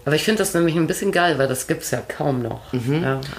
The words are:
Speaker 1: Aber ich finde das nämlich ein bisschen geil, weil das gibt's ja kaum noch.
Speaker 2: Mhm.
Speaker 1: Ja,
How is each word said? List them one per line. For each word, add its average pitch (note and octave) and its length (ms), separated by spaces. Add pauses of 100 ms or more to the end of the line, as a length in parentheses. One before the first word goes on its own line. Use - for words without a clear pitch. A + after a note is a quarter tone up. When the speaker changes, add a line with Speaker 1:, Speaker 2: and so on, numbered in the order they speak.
Speaker 1:
Aber D3 120
ich D3+ 80
finde G#3+ 160
das F#3+ 120
nämlich E3+ 220
ein D#3+ 140
bisschen G3 240
geil, F3 260
weil C3+ 100
das B2+ 200
gibt's - 240
ja A#2+ 140
kaum C#3 360
noch. A2+ 300
Speaker 2:
Mhm. C3 320
Speaker 1:
Ja, C3+ 160 (180)